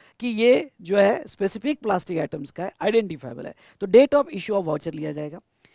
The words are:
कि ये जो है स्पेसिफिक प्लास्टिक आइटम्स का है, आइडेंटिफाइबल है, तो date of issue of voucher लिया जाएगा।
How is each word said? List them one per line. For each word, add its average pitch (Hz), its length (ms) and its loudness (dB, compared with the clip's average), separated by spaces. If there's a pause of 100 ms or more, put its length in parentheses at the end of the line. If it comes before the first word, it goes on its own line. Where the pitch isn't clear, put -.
(200)
कि 240 80 -6
ये 247 420 2 (120)
जो 180 160 -2
है 202 300 4
स्पेसिफिक 220 540 -4
प्लास्टिक 185 380 -4
आइटम्स 147 320 -8
का 170 120 -10
है, 196 80 -8 (100)
आइडेंटिफाइबल 156 640 -2
है, 151 100 -14 (240)
तो 196 80 -6
date 254 340 6
of 294 160 -6
issue 196 240 -4
of 170 80 -6
voucher 151 260 -6
लिया 151 160 -8
जाएगा। 151 300 -12 (340)